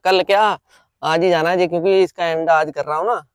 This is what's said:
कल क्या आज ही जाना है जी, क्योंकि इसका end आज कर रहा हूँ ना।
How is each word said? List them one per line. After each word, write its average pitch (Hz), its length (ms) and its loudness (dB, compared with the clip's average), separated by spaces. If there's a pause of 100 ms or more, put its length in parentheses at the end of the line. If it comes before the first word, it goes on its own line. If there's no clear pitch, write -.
कल 185 180 2
क्या 196 200 2 (600)
आज 160 200 0
ही 185 80 2
जाना 165 200 0
है 185 60 0
जी, 180 100 2
क्योंकि 180 360 0
इसका 175 240 -2
end 160 240 -2
आज 156 200 2
कर 143 140 -6
रहा 151 120 -4
हूँ 175 100 -4
ना। 226 140 -2 (140)